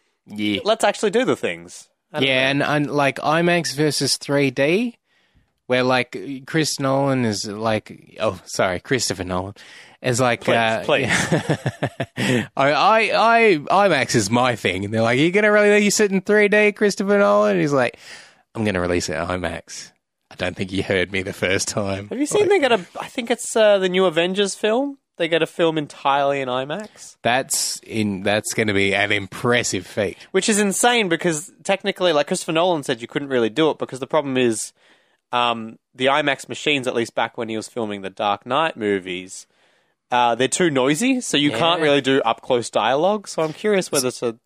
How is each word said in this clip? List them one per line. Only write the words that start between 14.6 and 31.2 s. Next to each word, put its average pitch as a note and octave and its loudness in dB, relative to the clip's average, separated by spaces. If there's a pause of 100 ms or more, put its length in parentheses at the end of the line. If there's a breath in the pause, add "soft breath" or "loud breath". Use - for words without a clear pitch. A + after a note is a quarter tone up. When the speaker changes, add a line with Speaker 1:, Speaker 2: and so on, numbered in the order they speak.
Speaker 1:
and G2+ -6
they're A2 0
like, A#2 2
"Are C3+ 2
you E3+ 2
gonna G#3 2
really G#3 4
let G#3 4
you G#3 2
sit G#3 2
in F#3+ 2
three G#3 4
D, G#3 4
Christopher G3+ 0
Nolan?" G3+ 4
And F3+ 2
he's D3 2
like, B2 2 (560 loud breath)
"I'm A2+ -4
gonna F#2+ 0
release F2 0
it F2 -6
in D#2+ -4
imax." - -6 (380)
I - -20
don't - -4
think F#2+ -6
you G2 -2
heard F#2 0
me G2 -2
the F#2 -8
first F#2+ -2
time. G2 -4
Speaker 2:
Have A3+ -8
you D4 0
seen G#4 0
Speaker 1:
Like F#4+ 2
Speaker 2:
they G4+ 4
got C4 2
a, G3+ 0 (140)
I - -12
think A#3 -8
it's, - -4
uh, G#3+ 6
the F#3+ 2
new F#3 2
Avengers F#3 0
film. C4 -2 (200)
They E3+ 0
get D#3+ 2
a D#3 0
film D#3+ 0
entirely C#3 0
in C3+ -4
imax. C#3+ -8
Speaker 1:
That's - -2
in, G2+ -2
that's G#2+ 0
gonna G#2+ 0
be G2 2
an G2+ 2
impressive G#2 -2
feat. F#2+ -4 (140)
Speaker 2:
Which F#3+ 0
is G#3 2
insane G#3+ 2
because E3 -2 (120)